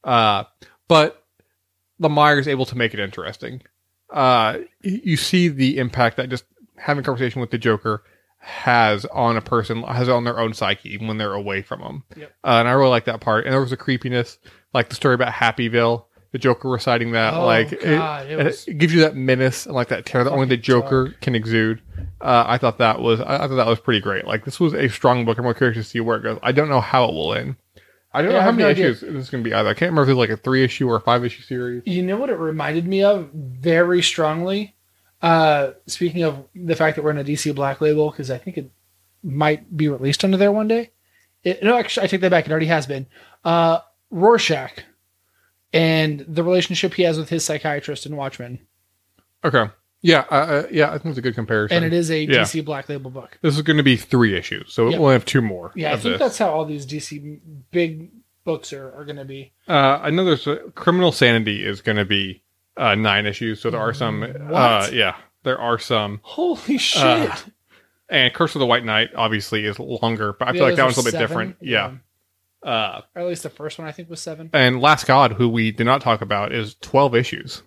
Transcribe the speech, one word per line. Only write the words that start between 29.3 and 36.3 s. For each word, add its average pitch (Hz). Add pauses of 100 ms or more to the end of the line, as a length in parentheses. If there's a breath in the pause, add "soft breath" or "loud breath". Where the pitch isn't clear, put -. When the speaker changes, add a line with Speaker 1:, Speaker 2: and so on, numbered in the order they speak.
Speaker 1:
be 110
either. 107
I 104
can't 175
remember 151
if 131
it's, 131
like, 113
a 110
three 131
issue 127
or 117
a 110
five 120
issue -
series. 123
Speaker 2:
You 180
know 185
what 269
it 214
reminded 156
me 190
of 196
very 160
strongly? 175 (480)
Uh, 156 (140)
speaking 170
of 139 (100)